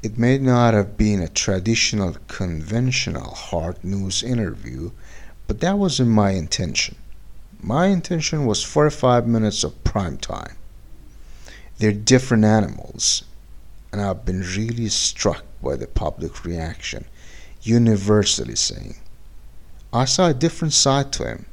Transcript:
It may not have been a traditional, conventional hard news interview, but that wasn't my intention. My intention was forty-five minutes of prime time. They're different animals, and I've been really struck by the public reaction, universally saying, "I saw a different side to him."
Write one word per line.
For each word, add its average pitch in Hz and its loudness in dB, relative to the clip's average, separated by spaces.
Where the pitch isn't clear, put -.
It 107 -6
may 123 4
not 123 6
have 101 2
been 104 4
a 82 -2
traditional, 98 0
conventional 90 -2
hard 85 -4
news 95 -4
interview, 85 -4
but 107 -4
that 190 2
wasn't 143 2
my 104 6
intention. - -2
My 147 2
intention 165 0
was 104 2
forty-five 131 4
minutes 110 2
of - -8
prime 87 0
time. - -10
They're 107 4
different 110 4
animals, - 2
and 101 -4
I've 98 -2
been 92 -2
really 107 -2
struck - 0
by 67 -2
the - -8
public - -2
reaction, 82 -6
universally 104 4
saying, - -4
"I 123 2
saw 180 4
a 151 4
different 156 0
side 139 4
to - -4
him." - -8